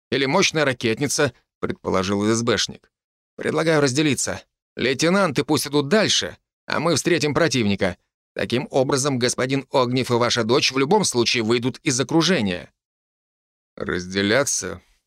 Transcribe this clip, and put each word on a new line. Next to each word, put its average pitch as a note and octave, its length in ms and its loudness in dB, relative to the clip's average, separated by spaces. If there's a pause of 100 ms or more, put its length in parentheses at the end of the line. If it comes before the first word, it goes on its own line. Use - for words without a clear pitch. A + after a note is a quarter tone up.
(120)
или C3+ 140 0
мощная D#3+ 380 2
ракетница?" B2+ 680 0 (280)
предположил F#2+ 640 -2
С A2+ 180 2
Бшник. - 480 -2 (460)
"Предлагаю D#3 440 0
разделиться. C3+ 640 0 (340)
Лейтенанты D3+ 680 0
пусть D3 240 0
идут C#3+ 200 0
дальше, E3 480 0 (300)
а - 140 -2
мы D#3 160 0
встретим D3+ 380 0
противника. G#2 600 0 (380)
Таким A#2 360 -4
образом, C#3 480 0
господин B2+ 540 -2
Огнев B2+ 380 0
и B2 40 2
ваша A#2 300 0
дочь A#2+ 280 2
в C3 60 -4
любом F3 260 2
случае A#2+ 400 0
выйдут A#2+ 340 0
из C3 220 -2
окружения". C3+ 720 0 (1040)
"Разделяться? F#2 1080 -2 (240)